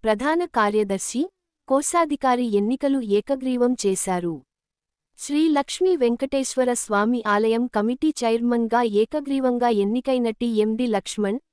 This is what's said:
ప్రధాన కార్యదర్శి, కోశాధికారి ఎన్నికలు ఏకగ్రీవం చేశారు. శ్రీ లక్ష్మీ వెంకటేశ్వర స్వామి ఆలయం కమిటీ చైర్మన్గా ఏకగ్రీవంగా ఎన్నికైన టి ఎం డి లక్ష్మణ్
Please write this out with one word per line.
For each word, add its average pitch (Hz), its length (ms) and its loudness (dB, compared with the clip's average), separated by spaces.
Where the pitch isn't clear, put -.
ప్రధాన 269 400 0
కార్యదర్శి, 214 840 -2
కోశాధికారి 277 760 0
ఎన్నికలు 262 440 0
ఏకగ్రీవం 247 760 0
చేశారు. 180 560 -2
శ్రీ 302 300 0
లక్ష్మీ 330 480 2
వెంకటేశ్వర 254 760 0
స్వామి 226 540 0
ఆలయం 220 400 2
కమిటీ 247 480 -2
చైర్మన్గా 233 580 2
ఏకగ్రీవంగా 247 880 0
ఎన్నికైన 233 600 0
టి 226 280 -2
ఎం 220 180 2
డి 247 100 0
లక్ష్మణ్ 208 520 -2